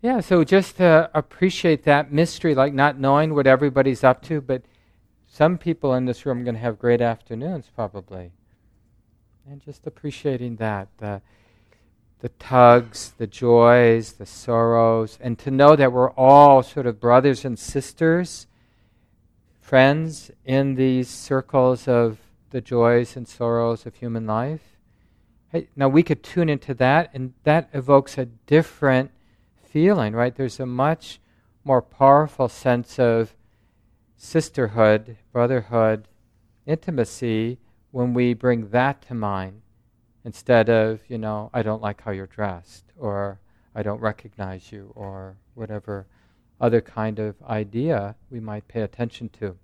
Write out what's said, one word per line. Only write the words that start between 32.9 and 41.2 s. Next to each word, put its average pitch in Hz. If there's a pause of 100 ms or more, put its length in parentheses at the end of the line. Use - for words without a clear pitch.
of 117 (800)
sisterhood, 110 (140)
brotherhood, 117 (600)
intimacy 123 (320)
when 123
we 120
bring 117
that 127
to 127
mind 101 (600)
instead 117
of, 110
you 120
know, 107